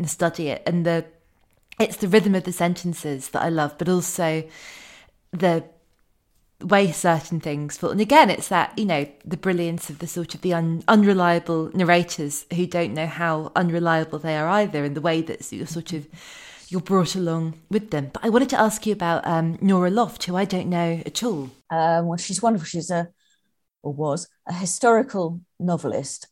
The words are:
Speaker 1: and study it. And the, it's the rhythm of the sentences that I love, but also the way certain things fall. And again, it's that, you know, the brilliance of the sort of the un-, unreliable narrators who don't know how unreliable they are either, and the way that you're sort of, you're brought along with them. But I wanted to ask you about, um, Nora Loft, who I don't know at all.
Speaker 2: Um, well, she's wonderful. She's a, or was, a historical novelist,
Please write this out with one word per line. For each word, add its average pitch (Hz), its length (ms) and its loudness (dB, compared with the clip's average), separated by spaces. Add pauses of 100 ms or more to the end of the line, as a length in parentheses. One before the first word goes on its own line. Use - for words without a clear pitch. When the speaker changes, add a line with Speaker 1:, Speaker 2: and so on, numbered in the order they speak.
Speaker 1:
and 165 100 -4
study 170 380 -2
it. - 180 -6
And 170 180 0
the, 165 200 0 (720)
it's 208 200 0
the 202 100 -2
rhythm 202 260 6
of 185 80 0
the 180 100 -6
sentences 170 800 -4
that - 120 -2
I 165 80 0 (100)
love, 147 180 -2
but 165 100 -2
also 165 540 0 (880)
the 165 320 2 (960)
way 196 300 4
certain 165 480 0
things 147 400 -6
fall. - 120 -2
And 202 100 0
again, 247 300 8
it's - 180 -2
that, 175 280 0
you 220 80 -2
know, 151 220 0 (180)
the 175 120 -6
brilliance 170 540 -2
of 143 100 -14
the 170 80 -8
sort - 260 -8
of 160 60 -14
the 185 140 0
un-, 165 340 0
unreliable 175 840 4
narrators 175 760 2 (100)
who 175 100 0
don't 170 280 -2
know 156 120 -2
how 160 480 -2
unreliable 165 640 0
they 156 180 -4
are 156 120 0
either, 180 360 0
and 143 120 -4
the 156 40 -4
way 165 220 0
that - 300 -10
you're 127 140 -8
sort 160 260 -8
of, 151 160 -8 (600)
you're 180 120 -4 (120)
brought 185 220 2
along 165 400 -2 (160)
with 214 220 -2
them. 139 200 -4
But - 120 -10
I 147 40 2
wanted 247 220 4
to 240 100 0
ask 214 260 0
you 214 60 0
about, 170 320 0
um, 165 360 0
Nora 185 300 4
Loft, 226 340 0
who 180 100 -6
I 190 100 0
don't 185 240 -4
know 170 380 0
at - 160 -6
all. 151 280 -4 (200)
Speaker 2:
Um, 165 360 2
well, 170 120 -2
she's - 240 -6
wonderful. 220 240 2
She's 165 240 -6
a, 170 180 -2 (760)
or 143 80 -6
was, 147 360 -4 (200)
a - 40 -6
historical 185 880 0 (200)
novelist, 160 720 -4